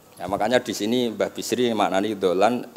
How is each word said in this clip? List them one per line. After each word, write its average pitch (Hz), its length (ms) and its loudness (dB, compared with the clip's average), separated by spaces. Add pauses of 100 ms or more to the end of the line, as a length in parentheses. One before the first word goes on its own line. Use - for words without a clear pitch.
(200)
Ya, 87 100 -10
makanya 107 320 2
di 113 100 -6
sini 117 400 0
Mbah 98 180 -2
Bisri 117 440 -2
maknani 101 400 0
dolan 98 640 2